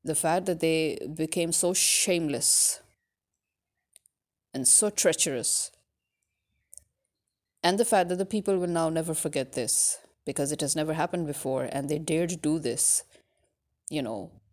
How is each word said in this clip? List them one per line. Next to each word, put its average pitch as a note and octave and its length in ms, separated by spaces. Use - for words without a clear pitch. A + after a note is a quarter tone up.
the D#3 100
fact F3 320
that F3 140
they D#3+ 380
became E3 380
so F3+ 220
shameless - 1040
and C3 120
so - 220
treacherous, D#3+ 840
and F3+ 160
the A#3 60
fact F#3+ 240
that F3+ 80
the F#3+ 80
people G3 320
will F3+ 120
now E3 200
never D#3+ 240
forget D3 400
this - 460
because C#3 260
it D3+ 120
has C#3 120
never D#3 200
happened D#3+ 320
before, C3 440
and C#3+ 200
they D3+ 80
dared E3 420
do D#3 180
this, - 440
you D3+ 100
know A2 300